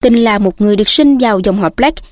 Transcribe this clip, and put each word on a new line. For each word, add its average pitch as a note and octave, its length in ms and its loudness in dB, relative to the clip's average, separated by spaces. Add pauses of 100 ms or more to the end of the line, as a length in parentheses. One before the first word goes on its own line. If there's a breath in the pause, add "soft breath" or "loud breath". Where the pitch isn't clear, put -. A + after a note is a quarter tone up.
Tin A#3+ 140 2
là A3+ 240 0
một F#3+ 220 -2
người G#3 140 0
được G#3 140 -2
sinh C#4+ 280 2
vào A3+ 220 0
dòng F#3+ 180 -2
họ F3+ 200 -2
Black D4+ 200 0 (140 soft breath)